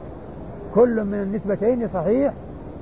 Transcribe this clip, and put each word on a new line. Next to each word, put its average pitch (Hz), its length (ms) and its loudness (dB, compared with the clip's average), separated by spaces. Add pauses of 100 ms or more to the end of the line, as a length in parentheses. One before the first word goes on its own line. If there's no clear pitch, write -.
(760)
كل 226 280 6
من 202 100 -2
النسبتين 208 760 0
صحيح، 190 460 2 (480)